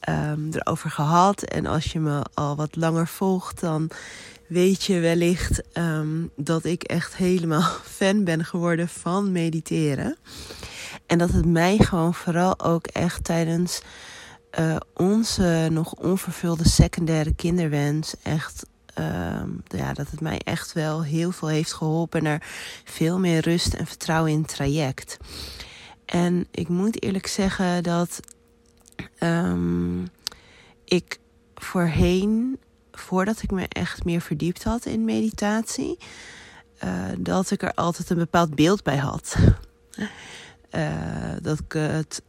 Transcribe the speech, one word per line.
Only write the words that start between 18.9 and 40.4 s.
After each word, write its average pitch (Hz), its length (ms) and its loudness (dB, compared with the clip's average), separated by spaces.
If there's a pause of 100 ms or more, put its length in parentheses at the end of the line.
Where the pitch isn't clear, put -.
ehm, 160 540 -4 (180)
ja, 135 260 -4
dat 143 180 -6
het 147 100 -8
mij 156 240 -4
echt - 280 -6
wel 156 320 -2
heel 160 260 0
veel 165 180 -6
heeft 156 240 0
geholpen 160 500 0
naar 151 240 0 (380)
veel 170 340 0
meer 170 220 4
rust 170 340 2
en - 120 -4
vertrouwen 160 460 0
in 151 60 4
het 156 100 0
traject. 139 680 -2 (880)
En 175 460 2
ik 170 180 -4
moet 185 340 0
eerlijk 190 240 -2
zeggen 185 560 0
dat, 170 380 0 (1000)
ehm, 175 840 0 (840)
ik - 340 0 (360)
voorheen, 185 1040 2 (340)
voordat 190 500 -2
ik - 80 -4
me 185 180 0
echt - 360 -4
meer 170 160 0
verdiept 160 440 -4
had 226 220 -2
in 226 180 -2
meditatie, 220 960 -2 (800)
eh, 90 260 -4 (140)
dat 180 320 0
ik 202 120 -2
er - 120 -2
altijd 170 360 0
een 180 60 2
bepaald 170 380 2
beeld 156 280 4
bij 139 160 0
had. - 380 -4
<laughs> - 720 4 (600)